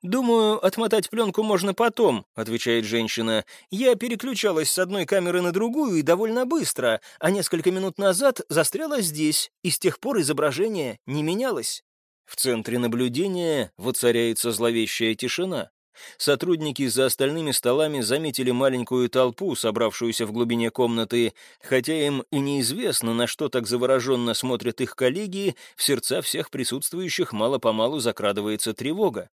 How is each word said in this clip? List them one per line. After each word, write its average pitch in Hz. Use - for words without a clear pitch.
«Думаю, 220
отмотать 208
пленку 214
можно 196
потом», — 202
отвечает 117
женщина. 113
«Я 240
переключалась 214
с -
одной 185
камеры 180
на 175
другую 226
и 156
довольно 220
быстро, 139
а 165
несколько 180
минут 190
назад 202
застряла 277
здесь, 156
и 180
с -
тех -
пор 240
изображение 147
не 147
менялось». 185
В -
центре 117
наблюдения 127
воцаряется 117
зловещая 113
тишина. 147
Сотрудники 151
за 127
остальными 143
столами 139
заметили 131
маленькую 123
толпу, 131
собравшуюся 113
в 107
глубине 117
комнаты. 117
Хотя 131
им 143
и 147
неизвестно, 139
на 120
что 147
так 120
завороженно 123
смотрят 120
их -
коллеги, 185
в -
сердца 135
всех -
присутствующих 151
мало-помалу 117
закрадывается 104
тревога. 139